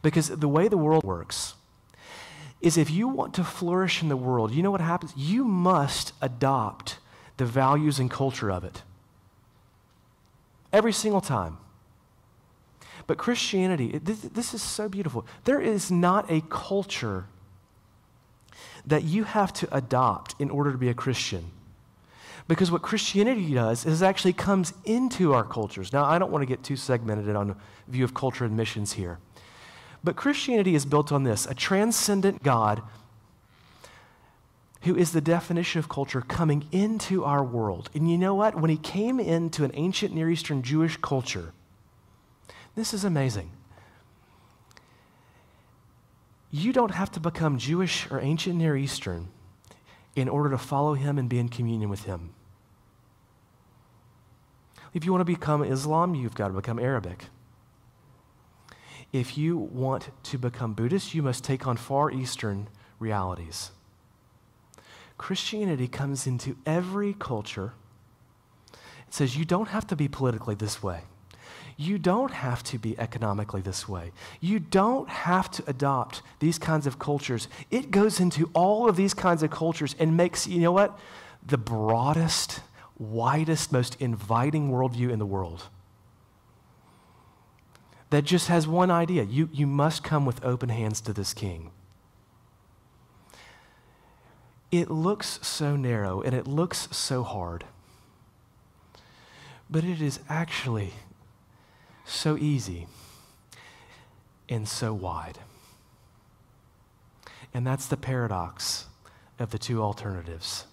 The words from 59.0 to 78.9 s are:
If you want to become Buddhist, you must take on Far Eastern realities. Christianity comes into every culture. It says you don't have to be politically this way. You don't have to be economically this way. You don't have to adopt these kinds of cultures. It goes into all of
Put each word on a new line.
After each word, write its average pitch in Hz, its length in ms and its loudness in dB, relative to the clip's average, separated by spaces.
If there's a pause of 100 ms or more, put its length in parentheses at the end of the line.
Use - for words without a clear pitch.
If 127 240 -2
you 160 200 0
want 131 520 -4 (140)
to - 140 -8
become 120 360 -4
Buddhist, 123 400 0
you 160 80 0
must 127 220 -2
take 135 220 -2
on 123 120 0
Far 139 340 0
Eastern 107 560 -4 (320)
realities. 92 720 -4 (1500)
Christianity 185 680 -2
comes 139 400 -4
into 127 380 -4
every 190 480 -2
culture. 107 600 -6 (1300)
It - 60 -16
says 131 240 0
you 165 80 0
don't 180 240 0
have 214 180 -4
to 185 80 -2
be 147 120 0
politically 120 480 -2
this 104 260 -4
way. 87 200 -4 (760)
You 180 200 -2
don't 190 340 2
have 123 320 -4
to - 140 -8
be 110 220 -4
economically 104 640 -2
this 92 260 -6
way. 90 240 -8 (280)
You 196 200 0
don't 196 500 2
have 185 420 0
to - 160 -8
adopt 135 540 -2 (180)
these 160 200 2
kinds 156 260 0
of 131 140 -4
cultures. 139 480 -2 (240)
It 262 200 -2
goes 202 280 4
into 165 340 2
all 208 340 4
of 202 80 6